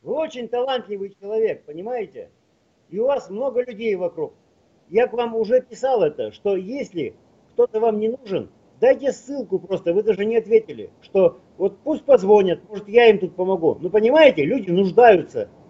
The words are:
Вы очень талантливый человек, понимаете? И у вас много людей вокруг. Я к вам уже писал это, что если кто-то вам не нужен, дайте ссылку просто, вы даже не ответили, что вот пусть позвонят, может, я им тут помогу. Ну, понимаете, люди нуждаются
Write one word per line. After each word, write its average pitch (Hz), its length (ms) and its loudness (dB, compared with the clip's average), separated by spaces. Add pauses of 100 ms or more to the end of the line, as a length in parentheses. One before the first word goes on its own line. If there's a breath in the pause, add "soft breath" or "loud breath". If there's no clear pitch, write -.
Вы 156 120 -8
очень 254 340 -8
талантливый 208 720 -6
человек, 208 460 -4
понимаете? 170 640 -12 (600)
И 180 100 -10
у 233 60 0
вас 269 240 -2
много 240 340 -6
людей 226 320 -4
вокруг. 170 380 -8 (560)
Я 226 180 0
к - 60 -10
вам 233 220 -4
уже 226 260 2
писал 240 420 -2
это, 151 280 -4
что 202 240 -4
если 185 600 -8 (360)
кто-то 233 300 0
вам 220 180 0
не 214 80 -2
нужен, 196 420 -6 (300)
дайте 254 320 2
ссылку 214 480 -8
просто, 185 340 -4
вы 208 100 0
даже 202 220 2
не 226 120 0
ответили, 202 540 -2 (100)
что - 400 0 (160)
вот 196 220 -4
пусть 302 240 -6
позвонят, 196 680 4
может, 208 180 -14
я 226 220 4
им 202 100 4
тут 180 160 -8
помогу. 180 460 -2
Ну, 175 80 -6
понимаете, 220 560 4
люди 196 240 -4
нуждаются 180 800 2 (200)